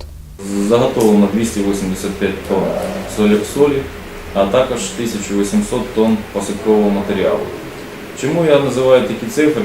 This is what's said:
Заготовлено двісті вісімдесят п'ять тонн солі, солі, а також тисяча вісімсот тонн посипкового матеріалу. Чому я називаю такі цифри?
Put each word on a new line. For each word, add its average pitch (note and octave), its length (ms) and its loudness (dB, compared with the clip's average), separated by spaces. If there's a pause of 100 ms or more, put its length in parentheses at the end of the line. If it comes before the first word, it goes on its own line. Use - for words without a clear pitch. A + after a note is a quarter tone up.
(680)
Заготовлено A2+ 640 4
двісті A2+ 260 -2
вісімдесят G2 520 -2
п'ять - 380 -4
тонн F#2+ 140 0 (540)
солі, G#2 200 4 (160)
солі, C#3 280 4 (520)
а G2 120 2
також B2 360 0
тисяча G2+ 520 -6
вісімсот G#2 600 0
тонн A2 220 4 (160)
посипкового G2+ 560 2
матеріалу. G2+ 500 0 (840)
Чому D#3+ 240 0
я C#3+ 140 6
називаю C3 420 4
такі A2 240 -4
цифри? D3+ 400 2